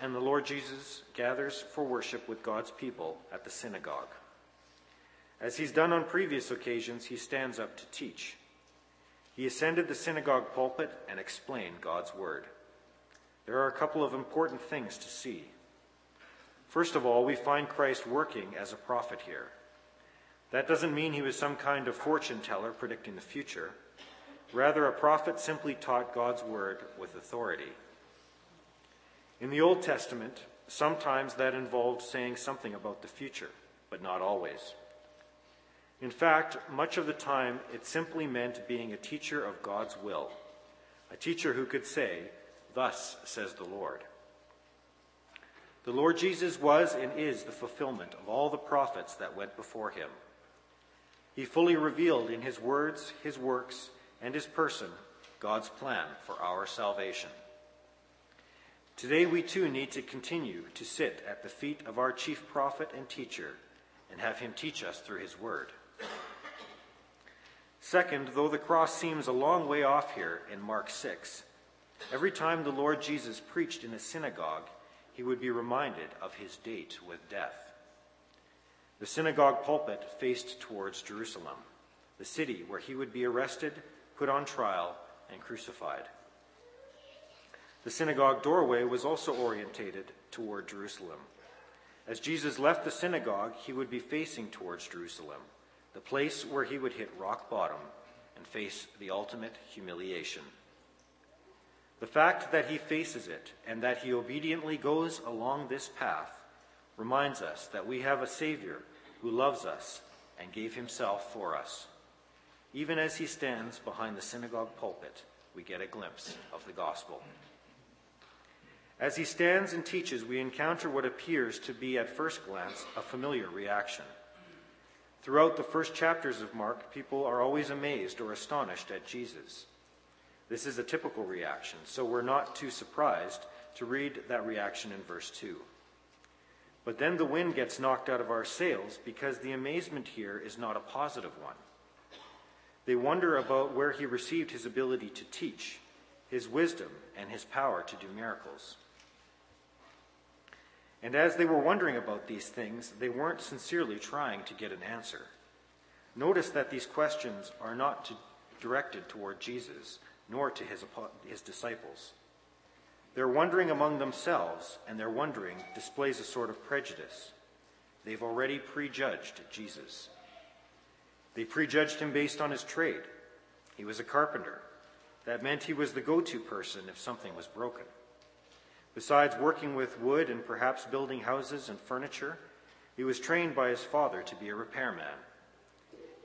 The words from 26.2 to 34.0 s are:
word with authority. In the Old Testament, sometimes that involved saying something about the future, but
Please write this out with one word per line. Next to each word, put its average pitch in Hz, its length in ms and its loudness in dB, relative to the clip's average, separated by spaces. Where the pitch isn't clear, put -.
word 98 360 -2
with 92 160 -10
authority. 90 560 -4
In 127 100 -4
the 147 120 4
Old 180 200 10
Testament, 123 600 -2
sometimes 139 680 2
that 131 180 4
involved 123 480 2
saying 123 340 -2
something 120 380 -4
about 101 280 -6
the - 60 -12
future, - 420 -10
but 92 140 -10